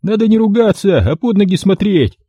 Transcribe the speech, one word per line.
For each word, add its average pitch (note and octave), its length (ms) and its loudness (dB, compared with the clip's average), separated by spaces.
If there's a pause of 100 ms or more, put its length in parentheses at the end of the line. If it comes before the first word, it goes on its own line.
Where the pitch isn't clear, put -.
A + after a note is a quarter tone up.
Надо G#3+ 260 -2
не A3 100 2
ругаться, G#3+ 600 0
а A2+ 160 0
под A3+ 220 -2
ноги F#3+ 180 0
смотреть! F#3 600 -2 (120)